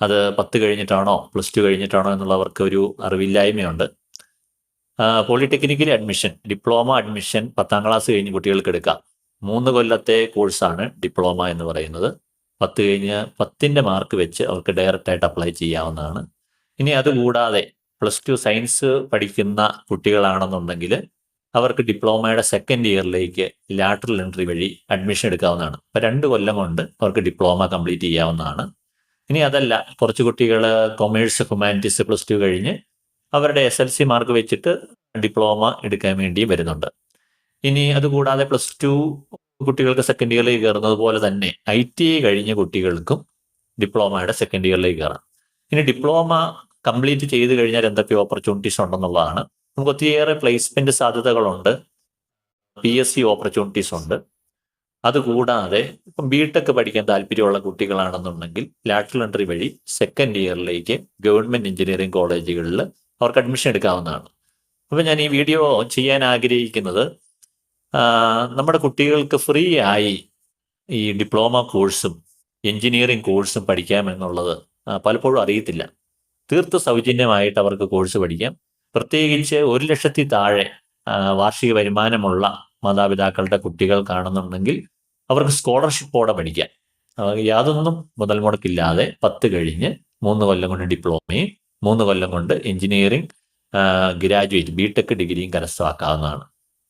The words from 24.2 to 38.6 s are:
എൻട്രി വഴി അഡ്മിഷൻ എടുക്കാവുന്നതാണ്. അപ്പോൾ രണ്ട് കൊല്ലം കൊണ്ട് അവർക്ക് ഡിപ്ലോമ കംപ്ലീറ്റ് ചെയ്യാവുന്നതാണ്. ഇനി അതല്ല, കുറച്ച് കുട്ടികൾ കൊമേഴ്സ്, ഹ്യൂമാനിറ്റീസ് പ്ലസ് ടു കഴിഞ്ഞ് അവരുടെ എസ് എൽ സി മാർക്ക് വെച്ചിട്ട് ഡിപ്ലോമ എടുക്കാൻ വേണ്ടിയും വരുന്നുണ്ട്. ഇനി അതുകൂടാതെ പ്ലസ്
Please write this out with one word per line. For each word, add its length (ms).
എൻട്രി 220
വഴി 460
അഡ്മിഷൻ 360
എടുക്കാവുന്നതാണ്. 480
അപ്പോൾ 260
രണ്ട് 260
കൊല്ലം 300
കൊണ്ട് 260
അവർക്ക് 360
ഡിപ്ലോമ 480
കംപ്ലീറ്റ് 360
ചെയ്യാവുന്നതാണ്. 680
ഇനി 80
അതല്ല, 640
കുറച്ച് 200
കുട്ടികൾ 440
കൊമേഴ്സ്, 440
ഹ്യൂമാനിറ്റീസ് 600
പ്ലസ് 280
ടു 40
കഴിഞ്ഞ് 440
അവരുടെ 260
എസ് 220
എൽ 60
സി 160
മാർക്ക് 260
വെച്ചിട്ട് 460
ഡിപ്ലോമ 640
എടുക്കാൻ 340
വേണ്ടിയും 300
വരുന്നുണ്ട്. 380
ഇനി 240
അതുകൂടാതെ 560
പ്ലസ് 380